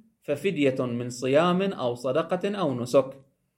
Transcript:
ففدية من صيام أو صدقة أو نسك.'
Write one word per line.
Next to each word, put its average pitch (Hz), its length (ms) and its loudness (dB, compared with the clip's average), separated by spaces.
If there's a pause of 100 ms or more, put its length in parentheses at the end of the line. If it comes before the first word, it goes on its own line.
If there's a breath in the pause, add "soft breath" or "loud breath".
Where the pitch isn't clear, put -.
(220)
ففدية 143 640 0
من 120 260 -4
صيام 160 520 2
أو 131 320 -2
صدقة 165 640 -2
أو 151 160 0
نسك.' 127 460 0 (380)